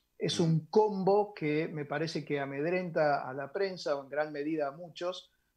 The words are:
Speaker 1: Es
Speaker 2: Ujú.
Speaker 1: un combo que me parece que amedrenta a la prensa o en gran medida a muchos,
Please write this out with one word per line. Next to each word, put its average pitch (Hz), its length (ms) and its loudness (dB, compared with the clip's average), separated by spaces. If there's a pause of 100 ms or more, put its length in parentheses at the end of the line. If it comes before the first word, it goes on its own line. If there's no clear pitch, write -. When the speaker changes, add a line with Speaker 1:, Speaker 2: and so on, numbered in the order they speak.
(180)
Speaker 1:
Es - 220 0
Speaker 2:
Ujú. 170 100 4
Speaker 1:
un 160 180 2
combo 202 680 4
que 156 340 0
me 151 180 -6
parece 151 380 -4
que 143 160 -2
amedrenta 147 880 0
a 127 60 -8
la 139 180 -8
prensa 185 440 -2
o 139 80 -4
en 131 60 -18
gran 151 220 -2
medida 147 360 -2
a 135 40 -4
muchos, 175 600 -10 (240)